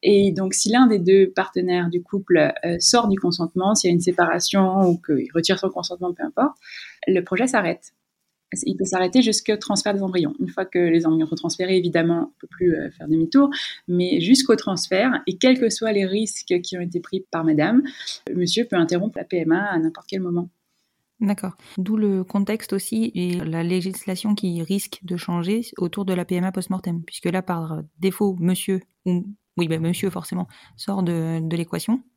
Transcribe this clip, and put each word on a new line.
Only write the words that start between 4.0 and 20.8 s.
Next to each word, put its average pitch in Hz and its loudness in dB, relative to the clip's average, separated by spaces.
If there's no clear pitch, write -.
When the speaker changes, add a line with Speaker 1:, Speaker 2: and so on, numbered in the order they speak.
Speaker 1:
séparation 180 2
ou 175 4
qu'il 131 -2
retire 170 0
son 190 -2
consentement, 180 -6
peu - -10
importe, 277 -2
le 185 2
projet 190 -2
s'arrête. 196 -2
Il 190 -2
peut 196 -2
s'arrêter 185 2
jusqu'au 214 0
transfert 208 -2
des 196 -2
embryons. 180 0
Une 180 -2
fois 190 -4
que 180 -4
les 170 4
embryons 160 4
sont 156 -4
transférés, 185 0
évidemment, 170 2
on 170 0
ne - -8
peut - -18
plus, 175 2
euh, 156 -6
faire - -14
demi-tour, 165 4
mais 180 2
jusqu'au 226 6
transfert, 196 -2
et 190 -4
quels 254 4
que 226 2
soient 220 -2
les 196 2
risques 190 -2
qui 180 -10
ont 180 -6
été 175 -6
pris 185 -8
par 165 -4
madame, 160 4
monsieur 180 0
peut 202 -6
interrompre 175 0
la 185 -8
P 180 -4
M 160 0
A 202 -2
à 170 0
n'importe 160 -4
quel 190 -6
moment. 175 -4